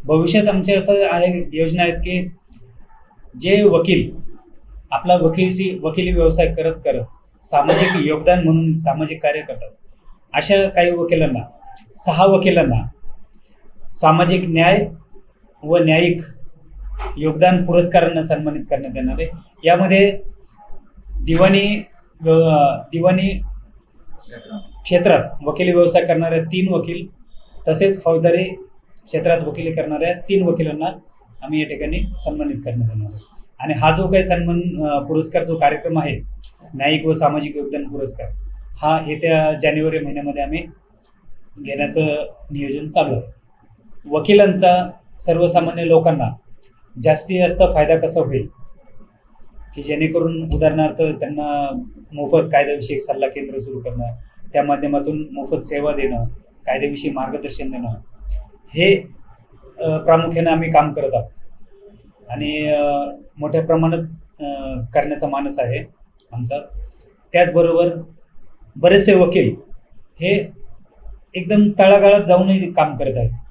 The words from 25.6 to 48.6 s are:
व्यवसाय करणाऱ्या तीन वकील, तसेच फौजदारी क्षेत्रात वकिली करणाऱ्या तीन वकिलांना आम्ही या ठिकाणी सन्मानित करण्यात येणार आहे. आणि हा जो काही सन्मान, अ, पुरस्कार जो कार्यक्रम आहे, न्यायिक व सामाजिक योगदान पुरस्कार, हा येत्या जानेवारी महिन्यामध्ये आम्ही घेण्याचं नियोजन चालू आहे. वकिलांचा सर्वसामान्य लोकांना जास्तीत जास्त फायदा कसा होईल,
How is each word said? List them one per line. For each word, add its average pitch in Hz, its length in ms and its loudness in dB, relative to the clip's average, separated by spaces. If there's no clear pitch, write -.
व्यवसाय 175 340 4
करणाऱ्या 165 380 0
तीन 185 300 -2
वकील, 165 340 -4
तसेच 190 360 0
फौजदारी 165 400 4
क्षेत्रात 165 340 0
वकिली 160 320 -6
करणाऱ्या 160 420 -4
तीन 185 320 0
वकिलांना 160 400 -2
आम्ही 151 200 -4
या 151 60 -4
ठिकाणी 147 320 -6
सन्मानित 147 380 -6
करण्यात 117 400 -4
येणार 104 160 -6
आहे. - 320 -20
आणि 143 140 -6
हा 156 240 2
जो 185 140 -2
काही 190 120 4
सन्मान, 170 640 -2
अ, 143 120 0
पुरस्कार 160 440 -2
जो 160 120 -4
कार्यक्रम 151 440 0
आहे, 139 180 -4
न्यायिक 147 300 0
व 160 80 2
सामाजिक 147 440 -2
योगदान 143 260 -6
पुरस्कार, 139 440 -8
हा 156 260 0
येत्या 156 540 0
जानेवारी 156 380 0
महिन्यामध्ये 143 440 -6
आम्ही 156 200 -6
घेण्याचं 147 640 -2
नियोजन 143 380 -6
चालू 147 240 0
आहे. 110 80 -4
वकिलांचा 180 800 4
सर्वसामान्य 170 680 0
लोकांना 160 480 2
जास्तीत 160 400 0
जास्त 175 220 4
फायदा 156 240 4
कसा 160 220 0
होईल, 135 280 -2